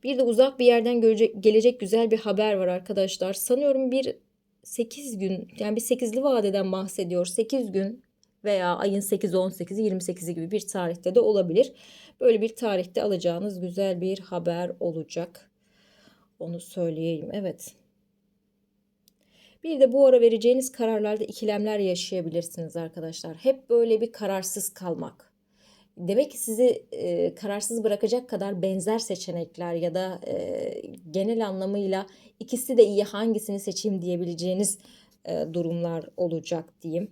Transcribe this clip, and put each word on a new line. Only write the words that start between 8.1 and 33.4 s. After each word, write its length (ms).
veya 320
ayın 240
sekizi, 360
on 120
sekizi, 340
yirmi 200
sekizi 320
gibi 160
bir 180
tarihte 460
de 60
olabilir. 520
Böyle 200
bir 160
tarihte 460
alacağınız 580
güzel 400
bir 180
haber 640
olacak. 680
Onu 200
söyleyeyim, 720
evet. 420
Bir 160
de 120
bu 140
ara 140
vereceğiniz 520
kararlarda 520
ikilemler 540
yaşayabilirsiniz 1000
arkadaşlar. 600
Hep 340
böyle 300
bir 120
kararsız 560
kalmak. 640
Demek 340
ki 80
sizi, 540
e, 420
kararsız 500
bırakacak 440
kadar 340
benzer 360
seçenekler 760
ya 200
da, 320
e, 560
genel 360
anlamıyla 600
ikisi 380
de 60
iyi, 200
hangisini 560